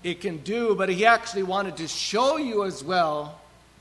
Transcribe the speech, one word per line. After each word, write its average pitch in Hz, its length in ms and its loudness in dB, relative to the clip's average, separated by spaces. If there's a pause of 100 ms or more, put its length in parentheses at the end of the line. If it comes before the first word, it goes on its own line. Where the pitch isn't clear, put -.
it 175 160 -6
can 180 180 -6
do, 208 360 0
but 190 160 0
he 190 160 2
actually 214 360 4
wanted 185 360 -2
to 160 100 -8
show 262 480 0
you 226 280 0
as 165 200 -6
well, 151 560 0 (400)